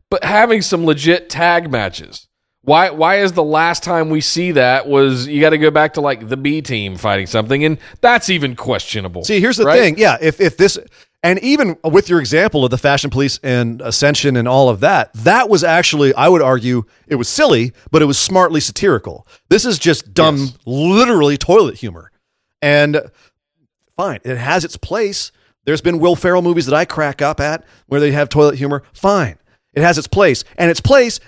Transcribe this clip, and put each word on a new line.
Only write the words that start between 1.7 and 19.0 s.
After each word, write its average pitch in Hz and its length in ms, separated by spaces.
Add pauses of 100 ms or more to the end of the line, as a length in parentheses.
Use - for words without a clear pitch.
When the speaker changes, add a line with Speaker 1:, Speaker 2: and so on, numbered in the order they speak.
Speaker 1:
matches. 101 560 (360)
Why, 160 260
why 160 280
is 196 160
the 165 120
last 160 380
time 165 260
we 156 140
see 175 300
that 131 360
was, 135 400
you 147 140
gotta 156 160
go 156 120
back 151 240
to, 156 60
like, 131 260
the 131 120
B 143 240
Team 101 340
fighting 98 300
something, 120 360
and 156 140 (240)
that's 240 300
even 143 260
questionable, 92 680
Speaker 2:
See, 208 160
here's 233 200
the 214 80
Speaker 1:
right? 156 120
Speaker 2:
thing. 180 200
Yeah, 180 200
if, 156 220
if 180 160
this, 185 220 (440)
and 180 180
even 254 440
with 175 240
your 175 120
example 151 440
of 123 60
the 127 80
Fashion 139 320
Police 135 320
and 120 400
Ascension 143 520
and 120 140
all 131 220
of 98 100
that, 151 320
that 202 380
was 170 120
actually, 156 520
I 139 120
would 175 140
argue, 123 440 (220)
it 147 100
was 120 120
silly, 131 460 (160)
but 156 100
it 151 60
was 139 120
smartly 175 420
satirical. 113 680 (240)